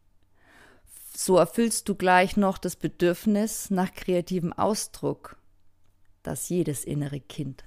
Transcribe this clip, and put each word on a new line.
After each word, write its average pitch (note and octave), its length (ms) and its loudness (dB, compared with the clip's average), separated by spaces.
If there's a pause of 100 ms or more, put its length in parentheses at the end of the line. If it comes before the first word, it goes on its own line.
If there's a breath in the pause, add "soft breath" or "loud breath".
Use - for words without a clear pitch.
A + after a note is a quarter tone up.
(1160 soft breath)
So F#3 200 4
erfüllst G#3+ 500 2
du G3+ 80 -2
gleich F3+ 400 4
noch G3 220 2
das - 180 -6
Bedürfnis G3+ 960 0
nach F#3 220 0
kreativem F3+ 580 -2
Ausdruck, - 840 -4 (840)
das - 260 -8
jedes E3 340 -2
innere C#3+ 380 -6
Kind C3+ 440 -10